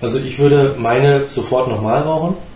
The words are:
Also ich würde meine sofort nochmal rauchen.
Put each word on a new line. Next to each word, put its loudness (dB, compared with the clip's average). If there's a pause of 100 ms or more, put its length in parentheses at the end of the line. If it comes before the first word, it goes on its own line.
Also -2
ich -8
würde 4
meine 2
sofort -2
nochmal -2
rauchen. -2 (200)